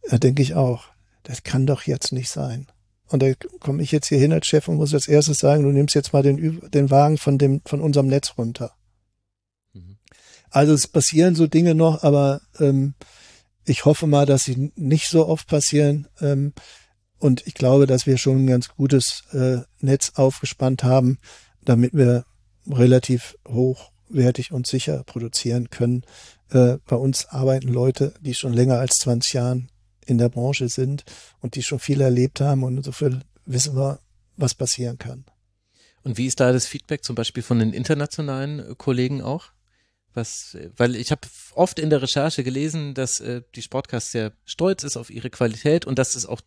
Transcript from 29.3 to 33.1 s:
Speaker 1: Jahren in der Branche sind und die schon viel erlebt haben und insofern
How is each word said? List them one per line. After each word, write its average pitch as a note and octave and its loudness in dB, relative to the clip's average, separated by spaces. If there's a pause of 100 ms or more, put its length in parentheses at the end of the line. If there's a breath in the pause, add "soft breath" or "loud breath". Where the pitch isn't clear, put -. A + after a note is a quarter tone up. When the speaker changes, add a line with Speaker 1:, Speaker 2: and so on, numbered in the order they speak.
Speaker 1:
Jahren B2+ -4 (360)
in B2 0
der A#2+ 2
Branche B2 -4
sind C3+ -6 (360 loud breath)
und - -10
die B2+ -8
schon C3+ -6
viel C#3 -2
erlebt B2+ 0
haben C#3 0
und B2+ -4
insofern C3+ -4 (200)